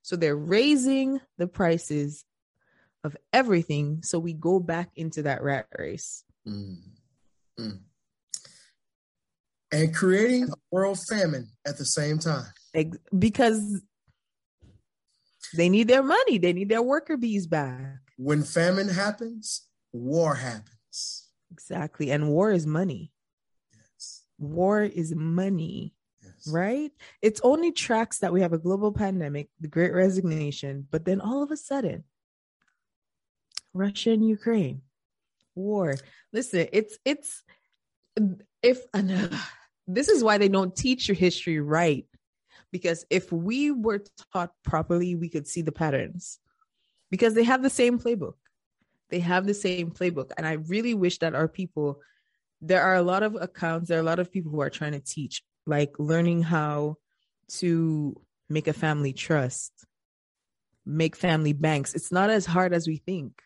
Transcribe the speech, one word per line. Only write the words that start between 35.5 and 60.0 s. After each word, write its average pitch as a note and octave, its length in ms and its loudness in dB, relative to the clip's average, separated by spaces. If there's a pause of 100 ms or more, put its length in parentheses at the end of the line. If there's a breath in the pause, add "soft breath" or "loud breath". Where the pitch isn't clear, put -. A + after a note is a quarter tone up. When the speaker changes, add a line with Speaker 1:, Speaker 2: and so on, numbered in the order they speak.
Speaker 1:
war. F#3+ 400 -2 (380 soft breath)
Listen, G3 400 0
it's, G#3+ 320 0
it's, - 380 -4 (1200 soft breath)
if, B3+ 180 4 (140)
and, F#3 400 0 (260 loud breath)
<sighs> - 260 -20
this G#3+ 220 -2
is F#4 140 6
why G#3+ 160 4
they G3+ 100 6
don't F#3+ 280 2
teach B3+ 320 0
your G3 80 2
history E3+ 440 2
right. D3+ 460 2 (640 soft breath)
Because E3 400 -4
if F3 200 0
we A3 400 0
were A3 320 0 (300)
taught F3 200 -4 (100)
properly, F3 520 0
we E3+ 140 -4
could D3+ 180 -6
see - 160 -6
the D#3 100 -2
patterns. D#3 680 -4 (720)
Because A3 240 2
they A#3 100 6
have B3+ 180 2
the C4+ 60 4
same A#3+ 300 2
playbook. G3+ 360 -4 (760)
They F3 100 -2
have F3+ 260 2
the G3+ 80 2
same F3+ 360 -2
playbook. E3+ 480 -2
And D#3+ 80 -4
I D#3+ 60 -2
really F#3+ 420 -2
wish F3+ 240 0
that E3 160 -2
our D#3 140 2
people, D3+ 520 -4 (600 soft breath)
there E3 200 4
are F#3 120 4
a F#3 80 4
lot F3+ 200 2
of G#3+ 120 0
accounts, E3+ 540 -4
there E3 100 2
are - 20 2
a D#3+ 40 0
lot E3 160 0
of F3 120 -4
people E3+ 180 -6
who D3 120 -2
are C#3+ 80 -2
trying D3 220 -6
to C#3+ 80 -6
teach, - 420 -10 (240)
like, D3 320 0
learning E3+ 440 2
how D3+ 540 0 (600)
to D#3+ 600 0 (300)
make D#3 200 -2
a D#3 40 0
family D3 400 0
trust, C3+ 600 -2 (1120)